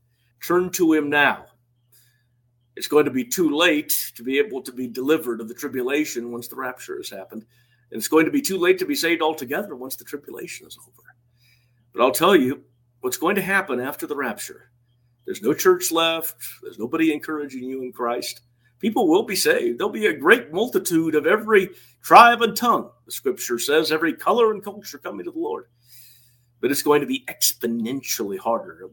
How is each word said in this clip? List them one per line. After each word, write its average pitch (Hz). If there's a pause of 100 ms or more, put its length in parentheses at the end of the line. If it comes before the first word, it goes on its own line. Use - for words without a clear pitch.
(440)
Turn 180
to 165
him 147
now. 143 (1300)
It's -
going 147
to 143
be 127
too 147
late 156
to -
be 131
able 135
to 127
be 123
delivered 123
of 110
the 120
tribulation 131
once 120
the 123
rapture 127
has -
happened. 101 (460)
And -
it's 110
going 156
to 147
be 143
too 185
late 180
to 185
be 147
saved 165
altogether 156
once 127
the -
tribulation -
is -
over. - (800)
But 113
I'll 131
tell 185
you 131 (380)
what's 127
going 175
to 190
happen 190
after 143
the 147
rapture. - (580)
There's -
no 120
church 180
left. 165 (260)
There's -
nobody 156
encouraging 143
you 131
in 127
Christ. - (380)
People 214
will 170
be 202
saved. 120
There'll 208
be 214
a 160
great 160
multitude 175
of 147
every 214 (320)
tribe 214
and 190
tongue, 208 (140)
the -
scripture 123
says, 151
every 156
color 220
and 202
culture -
coming 175
to 175
the -
Lord. - (960)
But 131
it's -
going 147
to 135
be 131
exponentially 117
harder. 113